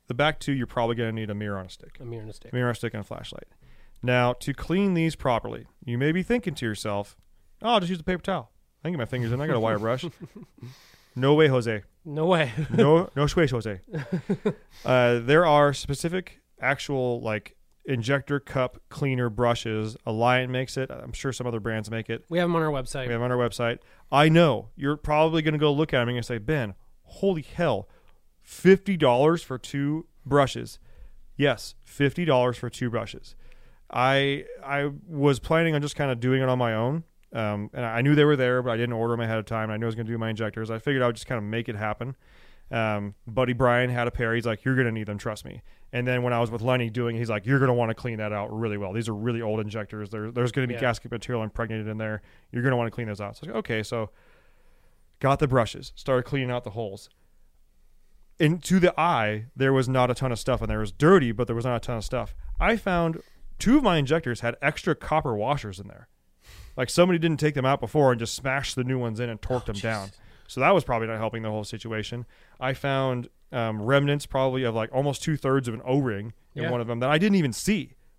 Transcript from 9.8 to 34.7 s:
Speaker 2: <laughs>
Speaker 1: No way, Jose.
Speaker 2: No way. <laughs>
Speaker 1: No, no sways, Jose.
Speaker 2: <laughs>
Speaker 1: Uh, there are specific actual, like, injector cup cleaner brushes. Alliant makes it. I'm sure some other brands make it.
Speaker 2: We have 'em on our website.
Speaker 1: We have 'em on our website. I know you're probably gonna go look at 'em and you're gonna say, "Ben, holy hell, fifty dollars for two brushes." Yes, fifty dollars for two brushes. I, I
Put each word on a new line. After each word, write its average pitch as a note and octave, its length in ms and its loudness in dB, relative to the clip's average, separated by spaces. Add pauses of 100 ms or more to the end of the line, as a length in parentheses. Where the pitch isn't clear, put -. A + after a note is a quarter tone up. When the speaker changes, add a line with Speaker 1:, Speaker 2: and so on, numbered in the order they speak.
Speaker 2:
<laughs> - 1040 -20
Speaker 1:
No C3+ 180 4
way, D#3 140 8
Jose. A#2 360 0 (220)
Speaker 2:
No D#3 220 -4
way. D#3+ 240 2 (100)
<laughs> - 80 -4
Speaker 1:
No, D#3 460 6
no C#3+ 120 2
sways, C#3+ 240 2
Jose. G#2+ 280 -4 (520)
Speaker 2:
<laughs> - 540 -6
Speaker 1:
Uh, B2 340 4
there D3 260 6
are D3 280 6
specific E3+ 680 -6 (220)
actual, B2+ 600 -2
like, G#2+ 340 -6 (300)
injector C3+ 540 -2
cup - 400 -4 (100)
cleaner B2+ 400 -2
brushes. A2 680 -2 (100)
Alliant B2 420 2
makes B2+ 280 -4
it. C3 120 -4
I'm B2 220 -14
sure C3 220 -6
some B2 140 -6
other A#2 120 -4
brands G#2+ 320 -4
make A2+ 180 -6
it. A2+ 200 -6
Speaker 2:
We E3 80 -2
have F3 80 2
'em F3 100 2
on E3 60 2
our D#3 100 0
website. C3 360 -4
Speaker 1:
We A#2+ 60 -2
have A#2 80 0
'em - 20 -2
on B2 80 0
our B2 180 2
website. A#2 300 -2 (320)
I D3 180 6
know D3 460 6
you're C#3+ 200 -2
probably D#3 460 2
gonna D3+ 160 0
go D3 160 4
look D3 200 0
at C3+ 80 4
'em A#2+ 60 0
and B2 80 -2
you're A#2+ 60 -4
gonna - 20 -4
say, A#2+ 140 -6
"Ben, A2 380 -4 (280)
holy F#3 380 -2
hell, C#3 480 -2 (520)
fifty F#3+ 540 4
dollars D3+ 480 4
for B2+ 140 -8
two C#3+ 480 -4 (200)
brushes." C3 540 0 (560)
Yes, C#3 480 0
fifty C#3+ 420 0
dollars B2 320 4
for B2 120 -8
two B2 200 -4
brushes. - 460 -8 (560)
I, C#3 540 2 (180)
I C#3+ 280 -2 (160)